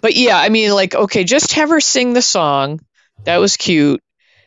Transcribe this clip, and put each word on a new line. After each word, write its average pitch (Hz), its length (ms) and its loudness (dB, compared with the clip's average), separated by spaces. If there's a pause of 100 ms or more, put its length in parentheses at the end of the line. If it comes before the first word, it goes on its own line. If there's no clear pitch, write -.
but 226 120 2
yeah, 220 220 2
I 170 120 2
mean, 220 220 2
like, 190 220 0
okay, 202 300 0
just 262 300 0
have 302 160 0
her 320 120 2
sing 247 320 -2
the 247 80 2
song. 147 580 -2 (460)
That 170 120 0
was 196 200 0
cute. 147 440 0 (460)